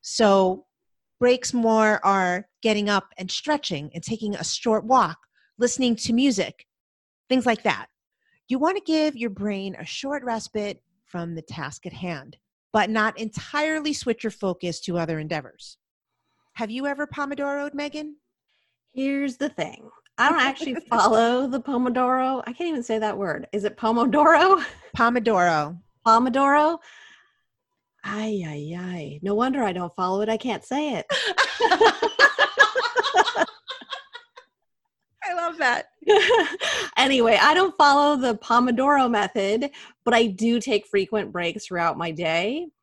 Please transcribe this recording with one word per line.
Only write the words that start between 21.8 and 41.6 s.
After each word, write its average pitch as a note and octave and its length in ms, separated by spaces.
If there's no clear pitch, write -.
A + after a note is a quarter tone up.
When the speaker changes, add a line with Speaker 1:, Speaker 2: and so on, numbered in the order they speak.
Speaker 2:
I A#3+ 60
can't F4 160
even C#4 160
say - 160
that G#3+ 180
word. G3 320
Is G3+ 140
it G#3 120
Pomodoro? D4+ 880
Speaker 1:
Pomodoro. F3+ 840
Speaker 2:
Pomodoro. C#4 720
Ay, G#3 420
ay, D3+ 320
ay. E3 440
No G3+ 120
wonder B3+ 280
I G3 100
don't F3 220
follow F#3+ 260
it. A3 80
I A3 80
can't - 280
say C#4+ 300
it. E3+ 140
<laughs> B4 520
Speaker 1:
I F4+ 80
love E4+ 240
that. B3 280
Speaker 2:
<laughs> G4+ 520
Anyway, B3 460
I D4 120
don't F#4 220
follow C#4+ 400
the B3 200
Pomodoro B3+ 720
method, G#3 580
but A#3+ 100
I A#3 140
do A3 320
take G#3+ 260
frequent G3 460
breaks F3 340